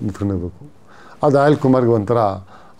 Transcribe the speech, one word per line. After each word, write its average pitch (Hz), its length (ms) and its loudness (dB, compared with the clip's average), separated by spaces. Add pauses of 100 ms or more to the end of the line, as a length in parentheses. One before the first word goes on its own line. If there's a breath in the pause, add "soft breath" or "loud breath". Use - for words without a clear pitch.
ನಿಂತ್ಕೊಂಡಿರ್ಬೇಕು. 98 680 -8 (520 loud breath)
ಅದು 120 160 2
ಅನಿಲ್ 147 200 2
ಕುಮಾರ್ಗೆ 131 320 2
ಒಂಥರ 113 260 0 (640 loud breath)